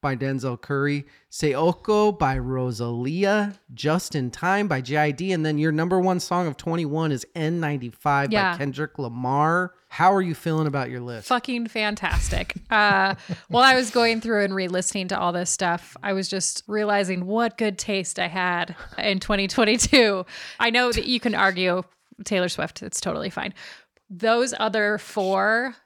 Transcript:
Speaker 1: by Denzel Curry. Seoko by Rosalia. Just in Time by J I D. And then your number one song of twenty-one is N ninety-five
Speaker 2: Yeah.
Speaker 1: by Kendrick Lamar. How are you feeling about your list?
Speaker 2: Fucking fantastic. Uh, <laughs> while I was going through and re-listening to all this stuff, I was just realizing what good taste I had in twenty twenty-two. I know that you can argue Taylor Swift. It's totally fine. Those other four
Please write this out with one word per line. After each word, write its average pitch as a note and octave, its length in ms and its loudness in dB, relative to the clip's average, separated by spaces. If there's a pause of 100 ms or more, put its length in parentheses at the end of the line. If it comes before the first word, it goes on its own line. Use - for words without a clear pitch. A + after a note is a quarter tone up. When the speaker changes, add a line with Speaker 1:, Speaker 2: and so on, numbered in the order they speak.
Speaker 1:
by C3+ 140 -2
Denzel C3 440 -4
Curry. C#3+ 460 -2 (240)
Seoko F3 880 2
by C3+ 220 0
Rosalia. C3 1120 0 (200)
Just D3+ 420 -2
in B2+ 160 0
Time G3 360 0
by C#3 140 0
J B2+ 160 -2
I D3+ 140 2
D. F3+ 220 -2
And D#3+ 120 0
then D#3 140 0
your D#3 120 2
number F3 280 2
one F#3 200 2
song F3+ 280 -2
of C#3+ 100 -6
twenty-one D#3+ 540 -2
is C3 240 -4
N E3 240 -2
ninety-five C#3 720 -2
Speaker 2:
Yeah. G3 220 2
Speaker 1:
by E3+ 40 -6
Kendrick C#3+ 400 -6
Lamar. C#3+ 760 0 (180)
How F#3 220 4
are G3 80 4
you E3+ 140 -2
feeling D#3 320 0
about C3+ 240 -4
your B2 80 -8
list? A#2+ 280 -10
Speaker 2:
Fucking A#3+ 400 -2
fantastic. - 840 -2 (160)
Uh, G3 460 4 (160)
<laughs> - 180 -10
while A#3+ 140 6
I C4 120 8
was B3+ 140 2
going A3+ 320 2
through A3 220 2
and G3 100 0
re-listening F#3 540 -2
to F3+ 120 -2
all F3 140 2
this F3 160 -2
stuff, - 540 -2
I G3+ 100 -2
was F#3+ 160 -2
just - 380 -4
realizing G3+ 580 0
what A3+ 320 0
good G#3+ 220 -2
taste F#3+ 400 -4
I F3+ 80 0
had F3 480 -2 (240)
in G3 200 0
twenty G3 280 -2
twenty-two. G#3+ 800 4 (340)
I A#3 100 4
know B3 220 2
that A#3 160 -2
you B3 120 0
can A3 160 -2
argue F#3 460 2 (420)
Taylor F3+ 260 0
Swift. - 340 -8
It's F3 180 -8
totally D#3+ 300 -4
fine. - 220 -8 (560)
Those A3+ 500 0
other G#3+ 400 0
four G#3 760 0 (100)